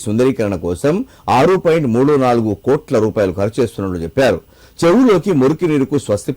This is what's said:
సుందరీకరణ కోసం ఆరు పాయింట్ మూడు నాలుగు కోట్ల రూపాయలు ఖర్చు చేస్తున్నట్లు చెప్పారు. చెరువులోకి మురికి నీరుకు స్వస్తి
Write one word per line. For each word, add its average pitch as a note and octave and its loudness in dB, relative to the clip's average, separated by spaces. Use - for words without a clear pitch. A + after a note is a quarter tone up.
సుందరీకరణ A2+ 0
కోసం F2+ -2
ఆరు F3+ 2
పాయింట్ D#3+ 0
మూడు C#3 2
నాలుగు A#2 0
కోట్ల C#3 0
రూపాయలు G2 -2
ఖర్చు G2+ -4
చేస్తున్నట్లు F#2+ -4
చెప్పారు. G#2+ 0
చెరువులోకి G3+ 4
మురికి D3+ 0
నీరుకు D3 0
స్వస్తి A2 -4